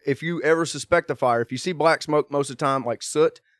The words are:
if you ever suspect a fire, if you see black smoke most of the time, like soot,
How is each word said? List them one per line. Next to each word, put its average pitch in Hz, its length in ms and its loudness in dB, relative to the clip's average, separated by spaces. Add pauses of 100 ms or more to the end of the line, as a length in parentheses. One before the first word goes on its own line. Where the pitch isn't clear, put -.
if 139 160 -2
you 165 200 -4
ever 160 220 2
suspect 160 460 -2
a 139 60 -4
fire, 120 260 2
if 120 100 -8
you 127 60 -6
see 185 140 -4
black 151 300 2
smoke 151 280 0
most 139 200 -2
of 127 60 -12
the - 80 -4
time, 135 200 0
like 117 180 -6
soot, - 380 0 (200)